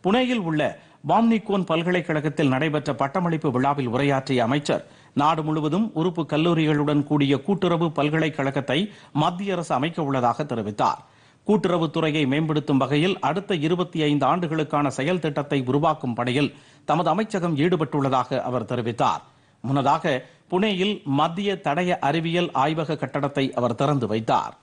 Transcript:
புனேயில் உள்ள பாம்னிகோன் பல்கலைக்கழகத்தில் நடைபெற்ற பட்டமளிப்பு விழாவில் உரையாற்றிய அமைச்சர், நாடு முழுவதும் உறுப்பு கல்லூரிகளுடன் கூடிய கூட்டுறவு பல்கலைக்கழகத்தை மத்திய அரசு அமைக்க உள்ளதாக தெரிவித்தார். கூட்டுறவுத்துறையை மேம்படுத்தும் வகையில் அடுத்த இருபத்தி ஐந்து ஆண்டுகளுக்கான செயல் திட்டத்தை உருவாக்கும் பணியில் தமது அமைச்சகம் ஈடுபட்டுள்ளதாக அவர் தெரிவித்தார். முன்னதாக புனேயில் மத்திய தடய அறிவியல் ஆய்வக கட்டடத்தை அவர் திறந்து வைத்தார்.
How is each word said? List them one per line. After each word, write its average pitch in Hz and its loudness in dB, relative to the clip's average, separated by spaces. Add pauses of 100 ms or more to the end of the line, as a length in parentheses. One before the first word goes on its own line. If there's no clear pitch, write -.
புனேயில் 240 2
உள்ள 156 0 (460)
பாம்னிகோன் 202 2
பல்கலைக்கழகத்தில் 160 0
நடைபெற்ற 147 0
பட்டமளிப்பு 160 0
விழாவில் 131 0
உரையாற்றிய 131 2
அமைச்சர், 147 0 (380)
நாடு 156 2
முழுவதும் 156 0 (140)
உறுப்பு 165 0
கல்லூரிகளுடன் 151 2
கூடிய 143 2
கூட்டுறவு 170 0 (120)
பல்கலைக்கழகத்தை 143 0 (420)
மத்திய 180 -2
அரசு 170 -4
அமைக்க 165 -2
உள்ளதாக 135 0
தெரிவித்தார். 113 -2 (480)
கூட்டுறவுத்துறையை 160 2
மேம்படுத்தும் 147 2
வகையில் 147 2 (120)
அடுத்த 196 -2
இருபத்தி 170 -2 (100)
ஐந்து 143 2
ஆண்டுகளுக்கான 151 0 (120)
செயல் 165 -2
திட்டத்தை 143 -2 (120)
உருவாக்கும் 147 0
பணியில் 127 0 (360)
தமது 160 2
அமைச்சகம் 175 -2
ஈடுபட்டுள்ளதாக 139 0 (100)
அவர் 123 -4
தெரிவித்தார். 117 -2 (460)
முன்னதாக 139 0 (300)
புனேயில் 196 0 (240)
மத்திய 170 0 (100)
தடய 175 0 (100)
அறிவியல் 165 0 (140)
ஆய்வக 156 -2
கட்டடத்தை 139 -2 (140)
அவர் 120 -2
திறந்து 139 0
வைத்தார். 113 0